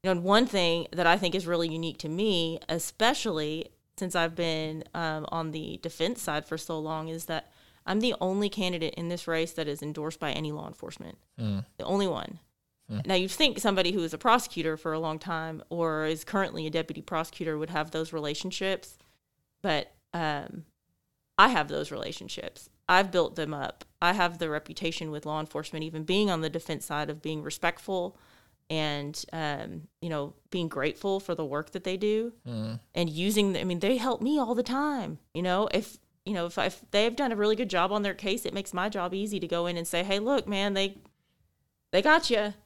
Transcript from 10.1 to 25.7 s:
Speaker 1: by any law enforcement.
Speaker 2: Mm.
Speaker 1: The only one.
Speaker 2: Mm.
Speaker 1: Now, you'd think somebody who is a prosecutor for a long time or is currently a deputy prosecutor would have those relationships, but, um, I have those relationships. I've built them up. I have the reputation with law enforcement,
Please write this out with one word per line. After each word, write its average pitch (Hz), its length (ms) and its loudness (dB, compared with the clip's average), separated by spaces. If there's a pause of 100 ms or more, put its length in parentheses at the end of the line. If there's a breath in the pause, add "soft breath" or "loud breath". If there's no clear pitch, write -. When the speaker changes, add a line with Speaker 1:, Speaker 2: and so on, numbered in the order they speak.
Speaker 1:
by 151 120 -2
any 151 200 -4
law 151 140 -8
enforcement. - 520 -14 (200)
Speaker 2:
Mm. 104 260 -2 (120)
Speaker 1:
The - 80 -8
only 196 220 2
one. 147 320 -4 (520)
Speaker 2:
Mm. 107 160 -4
Speaker 1:
Now, 190 80 2
you'd 185 160 2
think 285 280 2
somebody 190 340 4
who 196 100 2
is 160 120 -2
a 151 40 -8
prosecutor 170 580 2
for 160 160 -6
a 160 80 -2
long 160 180 -2
time 160 500 -6
or 160 380 0
is 156 180 -2
currently 185 420 0
a 156 40 -2
deputy 160 320 -2
prosecutor 160 560 -4
would 156 120 -4
have 160 200 -2
those 160 220 -4
relationships, 175 840 -4 (640 soft breath)
but, 156 300 0 (200)
um, 156 520 -4 (720)
I 202 120 12
have 151 200 2
those 147 220 -2
relationships. - 760 -10 (200)
I've 185 220 6
built 170 260 2
them 156 180 -2
up. - 300 -8 (160)
I 175 120 6
have 175 260 2
the 165 120 -2
reputation 156 600 -4
with 151 160 -8
law 156 140 -2
enforcement, 156 440 -6